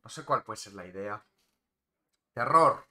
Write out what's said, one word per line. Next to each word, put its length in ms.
No 60
sé 160
cuál 180
puede 140
ser 160
la 120
idea. 380
Terror. 580